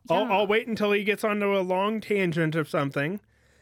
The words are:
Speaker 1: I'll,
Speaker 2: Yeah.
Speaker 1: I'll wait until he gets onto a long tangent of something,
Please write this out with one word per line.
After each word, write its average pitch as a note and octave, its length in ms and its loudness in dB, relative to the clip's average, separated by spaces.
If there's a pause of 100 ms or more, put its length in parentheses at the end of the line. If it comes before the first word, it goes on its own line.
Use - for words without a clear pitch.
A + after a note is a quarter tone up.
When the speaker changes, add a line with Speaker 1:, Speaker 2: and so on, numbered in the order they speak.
(100)
Speaker 1:
I'll, F3+ 120 4
Speaker 2:
Yeah. A#3 100 -2
Speaker 1:
I'll G3 140 4
wait A3 220 2
until G#3 240 0
he G#3 100 2
gets G3+ 220 -2
onto G3+ 340 0
a - 20 2
long G3 400 0
tangent E3+ 540 0
of D#3 160 -2
something, D3 500 -2 (420)